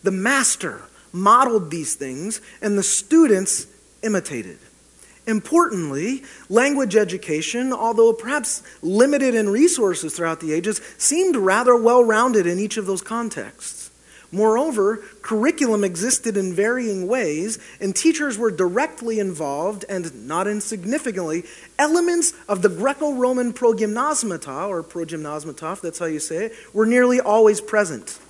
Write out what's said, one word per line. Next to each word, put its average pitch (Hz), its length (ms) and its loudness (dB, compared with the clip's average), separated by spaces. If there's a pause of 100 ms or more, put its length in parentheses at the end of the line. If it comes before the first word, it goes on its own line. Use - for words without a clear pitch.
The 196 80 0
master 196 720 -2 (280)
modeled 208 600 4
these 165 240 -6
things, 143 440 -8 (220)
and 202 160 0
the 196 40 2
students 226 840 2 (360)
imitated. 147 540 -4 (720)
Importantly, 214 960 -2 (240)
language 254 480 2
education, 202 800 -2
although 226 400 4
perhaps 233 500 -6 (180)
limited 247 540 2
in 214 140 0
resources 214 640 0
throughout 165 260 -4
the 156 140 -4
ages, 180 260 -2 (180)
seemed 349 380 2
rather 226 400 4
well-rounded 233 720 4
in 175 100 0
each 208 200 -4
of 202 80 -6
those 185 160 -4
contexts. - 800 -8 (500)
Moreover, 220 680 2 (240)
curriculum 220 640 0
existed 190 500 -2
in 190 160 -2
varying 202 560 -2
ways, 208 500 -2 (220)
and 190 160 -4
teachers 302 420 0
were 220 140 0
directly 220 680 -2
involved, 175 680 -4
and 156 400 -8
not 170 180 -2
insignificantly, 202 1000 -4 (340)
elements 339 540 2 (160)
of 190 120 0
the 208 60 2
Greco-Roman 247 840 -2
progymnasmata, 214 1120 -2
or 170 160 -6
progymnasmatov, 156 960 -10
that's 165 200 -10
how 175 60 -4
you 156 140 -4
say 170 280 -6
it, 226 60 -12 (200)
were 220 140 4
nearly 247 340 4
always 214 400 6
present 160 580 -2 (100)